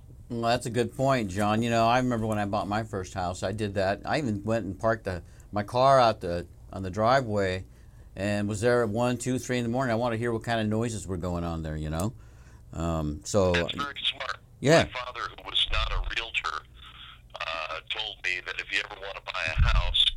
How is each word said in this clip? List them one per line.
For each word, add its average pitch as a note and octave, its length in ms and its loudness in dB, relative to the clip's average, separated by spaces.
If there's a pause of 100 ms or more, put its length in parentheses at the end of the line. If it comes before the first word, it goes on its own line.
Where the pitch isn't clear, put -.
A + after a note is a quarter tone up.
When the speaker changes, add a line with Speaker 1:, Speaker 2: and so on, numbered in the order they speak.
(300)
Speaker 1:
Well, A#2 120 -4
that's A#2+ 240 2
a B2+ 40 -6
good A#2 240 0
point, C3 360 2
John. G#2 300 2
You A#2 100 0
know, A2+ 180 4
I B2 100 6
remember B2 280 0
when G#2+ 120 0
I G#2 60 0
bought G2 240 -2
my G#2+ 160 0
first G2 300 -8
house, F2+ 280 -4
I F#2+ 80 0
did G#2 240 -2
that. G2 320 0
I A#2+ 120 0
even G#2+ 260 -2
went A2 200 0
and F#2 140 -6
parked A2+ 320 0
the, E2+ 120 -4 (280)
my G#2 140 -2
car C3 340 6
out A2+ 220 6
the, F2 260 -4 (260)
on F#2+ 120 -6
the F#2+ 60 -4
driveway G#2 720 2 (520)
and G#2 320 0
was G#2 120 -4
there A#2+ 220 4
at A2+ 60 0
one, A#2+ 280 0
two, B2+ 220 -2
three B2 200 -2
in A#2+ 40 0
the A#2 80 -2
morning. B2+ 220 0
I - 20 2
wanted A#2 220 0
to - 20 -2
hear A#2+ 140 0
what A2 100 -2
kind A#2 180 0
of G#2+ 60 2
noises A2 400 0
were F#2 100 -4
going E2+ 280 -2
on E2 180 -2
there, D#2 140 -4
you D2+ 120 -4
know. E2 240 0 (640)
Um, D#2+ 480 -2
so F#2+ 300 2
Speaker 2:
That's F2 240 0
very C#3+ 260 -6
smart. - 360 -6 (200)
Speaker 1:
Yeah. C3+ 340 6
Speaker 2:
My B2+ 140 -8
father, A#2+ 140 -10 (180)
who - 100 -14
was - 220 2
not G#2+ 220 0
a G#2 60 0 (180)
realtor, A2+ 480 -4 (760)
uh, D#2+ 380 -6 (100)
told G#2+ 360 -6
me F2+ 200 -2
that F2+ 160 -6
if F2+ 120 -10
you G2 120 2
ever G2+ 160 -14
wanna F#2+ 240 -10
buy F#2 200 -4 (120)
a - 120 6
house, - 360 4 (120)